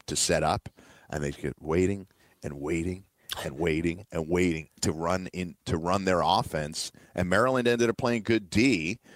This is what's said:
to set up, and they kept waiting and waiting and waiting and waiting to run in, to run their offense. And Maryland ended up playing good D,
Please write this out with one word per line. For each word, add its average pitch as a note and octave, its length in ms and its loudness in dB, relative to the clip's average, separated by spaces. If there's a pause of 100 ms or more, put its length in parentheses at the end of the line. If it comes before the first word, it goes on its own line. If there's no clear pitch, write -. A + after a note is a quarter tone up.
to D#2 80 -4
set D#2 280 0
up, D#2+ 260 -2 (400)
and D2 140 -4
they C#2+ 80 -2
kept - 300 -8
waiting F#2 460 0 (360)
and C#2+ 160 -8
waiting E2+ 460 -4 (380)
and C#2+ 140 -8
waiting E2+ 560 0
and D#2+ 160 -4
waiting E2+ 400 2 (100)
to - 140 -2
run F2 400 -2
in, F2+ 220 -6 (100)
to F2+ 120 -2
run F2+ 280 0
their F#2 180 4
offense. D2+ 680 0 (240)
And F2+ 140 0
Maryland A#2+ 380 4
ended A#2 220 4
up A2 80 -2
playing A#2+ 260 0
good A2 260 0
D, G#2 500 2 (160)